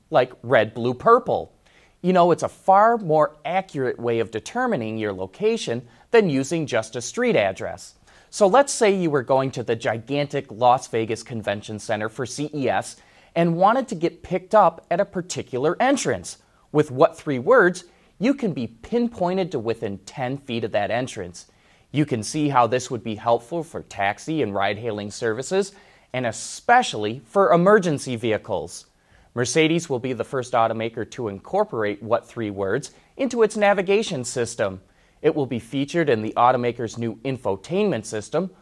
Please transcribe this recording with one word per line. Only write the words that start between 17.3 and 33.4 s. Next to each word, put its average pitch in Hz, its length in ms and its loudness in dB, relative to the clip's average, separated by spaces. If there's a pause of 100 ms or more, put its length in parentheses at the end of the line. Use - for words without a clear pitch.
Words, 185 460 4 (340)
you 262 160 2
can 214 180 -2
be 117 140 -6
pinpointed 190 880 -2
to 135 60 -4
within 107 400 -4
ten 131 380 -8
feet 117 260 -6
of 101 100 -6
that 101 180 0
entrance. 110 560 -6 (460)
You 147 120 2
can 131 180 -2
see 151 240 -2
how 123 200 6
this 123 220 -2
would 117 140 -6
be 110 120 -6
helpful 117 500 -2
for 87 160 -12
taxi 104 600 -4
and 101 140 -2
ride-hailing 104 560 -4
services, 131 640 -4 (400)
and 127 120 -4
especially 120 1000 -2
for 196 260 2
emergency 170 640 4
vehicles. 104 680 -4 (500)
Mercedes 160 540 2
will 127 100 -2
be 127 140 -4
the 110 100 -4
first 127 300 -6
automaker 113 580 0
to 120 160 -6
incorporate 104 760 -2
What 113 240 -2
Three 110 240 -6
Words 98 420 -4 (260)
into 240 260 0